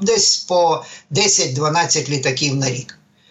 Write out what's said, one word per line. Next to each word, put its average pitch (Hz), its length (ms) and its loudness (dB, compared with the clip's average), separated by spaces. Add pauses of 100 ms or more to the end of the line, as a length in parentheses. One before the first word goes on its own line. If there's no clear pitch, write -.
десь 214 340 2
по 175 480 2 (260)
десять-дванадцять 151 1000 0
літаків 143 480 -2
на 131 140 0
рік. - 280 -8 (320)